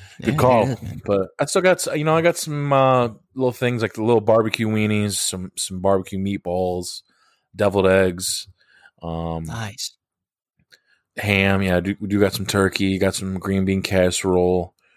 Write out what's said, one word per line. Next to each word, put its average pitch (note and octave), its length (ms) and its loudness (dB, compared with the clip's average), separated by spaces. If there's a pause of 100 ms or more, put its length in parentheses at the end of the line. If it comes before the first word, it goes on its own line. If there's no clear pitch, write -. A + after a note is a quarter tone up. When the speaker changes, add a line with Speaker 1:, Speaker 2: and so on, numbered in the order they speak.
(220)
Speaker 1:
Good A2+ 120 0
Speaker 2:
Yeah, - 40 0
Speaker 1:
call. B2 280 4
Speaker 2:
there - 60 -2
it - 60 -6
is, - 40 -14
man. - 220 -12
Speaker 1:
But G2 240 0 (120)
I C#3+ 60 0
still F#3 160 0
got F3+ 240 2
s-, - 100 -4
you D3+ 80 -2
know, D#3 120 2
I E3 60 2
got E3+ 140 2
some, C#3+ 360 -4
uh, C3 360 4 (260)
little C3 180 0
things A#2+ 300 -2
like G#2+ 120 -2
the A2 100 -4
little A#2 160 4
barbecue A2 480 2
weenies, G#2+ 460 0
some, F#2 420 -6
some F#2+ 240 -8
barbecue G2 400 0
meatballs, F2+ 840 -4 (520)
deviled F#2+ 340 2
eggs, F#2 580 2 (560)
um, E2 420 -6
Speaker 2:
Nice. G#2+ 520 -10 (1200)
Speaker 1:
ham. G2 460 2
Yeah, F2+ 180 2
do, G2 200 -4
we G#2 60 -8
do G2+ 140 0
got G2 120 2
some F#2+ 140 -8
turkey, F#2+ 520 0
got F#2+ 180 0
some F#2+ 240 -6
green F#2+ 240 0
bean F#2+ 180 0
casserole, F2+ 920 0 (240)